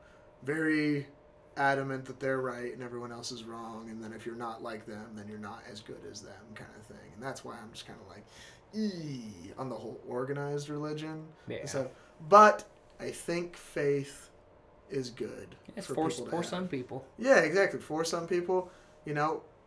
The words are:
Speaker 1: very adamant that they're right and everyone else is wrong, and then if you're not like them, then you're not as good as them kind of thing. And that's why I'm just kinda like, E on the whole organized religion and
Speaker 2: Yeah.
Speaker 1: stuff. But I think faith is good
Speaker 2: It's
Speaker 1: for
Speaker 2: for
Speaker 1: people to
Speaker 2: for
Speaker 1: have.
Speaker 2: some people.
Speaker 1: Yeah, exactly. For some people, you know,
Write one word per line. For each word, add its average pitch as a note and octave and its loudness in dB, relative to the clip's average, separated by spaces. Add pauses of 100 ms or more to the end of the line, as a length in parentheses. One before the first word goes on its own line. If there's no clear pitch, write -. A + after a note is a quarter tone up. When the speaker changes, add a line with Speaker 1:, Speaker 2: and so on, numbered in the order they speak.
(440)
Speaker 1:
very D3+ 2 (500)
adamant C3+ 4
that C3 -12
they're C3 2
right A#2+ -4
and B2 -10
everyone A#2+ -8
else A#2+ -8
is A#2 -10
wrong, A2+ -10
and A2 -10
then G#2+ -10
if A2 -12
you're A2+ -6
not A#2 -6
like A2+ -8
them, A2 -10
then G#2 -10
you're G#2+ -10
not G#2+ -10 (100)
as G#3 -12
good - -14 (120)
as - -14
them G2+ -16 (220)
kind - -14 (100)
of G#2 -18
thing. - -18
And G#2 -14
that's C3 -8
why B2 -10
I'm G#2+ -16
just - -14
kinda - -16
like, G#2+ -16 (500)
E C#3+ -4
on C3 -6
the A#2 -4
whole A2 -10
organized C#3+ -2
religion D3+ -6 (220)
and - -4
Speaker 2:
Yeah. - -6
Speaker 1:
stuff. C3+ -2 (420)
But G#3 12 (360)
I - -6
think E3+ -4
faith C#3+ 0 (600)
is C3 -2
good - -8 (200)
Speaker 2:
It's G3 -8
Speaker 1:
for - -2
Speaker 2:
for D#3+ 4
Speaker 1:
people A#2+ -4
to A2+ -8
Speaker 2:
for - 0
Speaker 1:
have. E3+ 0
Speaker 2:
some F3+ -2
people. B2+ -6 (120)
Speaker 1:
Yeah, B3 10
exactly. E3 4
For D#3+ -2
some E3 -2
people, F3+ 0 (340)
you D3+ -4
know, D3+ 0 (240)